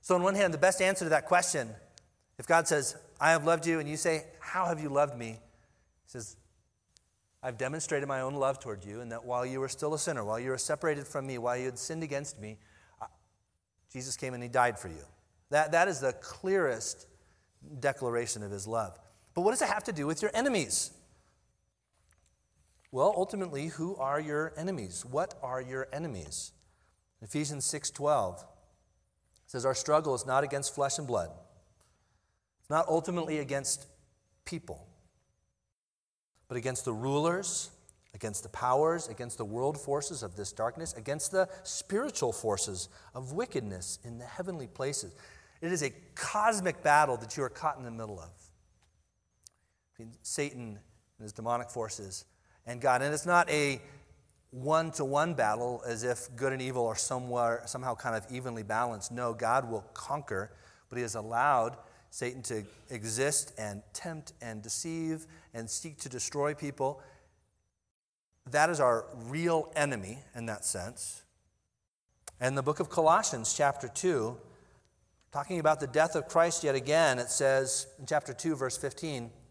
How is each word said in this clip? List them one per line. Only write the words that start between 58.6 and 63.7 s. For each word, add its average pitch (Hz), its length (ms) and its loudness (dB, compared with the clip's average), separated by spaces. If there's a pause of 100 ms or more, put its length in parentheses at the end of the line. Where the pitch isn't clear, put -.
balanced. 110 500 -2
No, 120 220 -2
God 117 340 2
will 110 160 -4 (120)
conquer, 110 560 -4 (380)
but 117 80 -8
he 123 40 -2
has 113 140 -4
allowed 120 600 2 (360)
Satan 123 320 -6
to 110 200 -4 (280)
exist 120 680 0
and 104 240 -8 (120)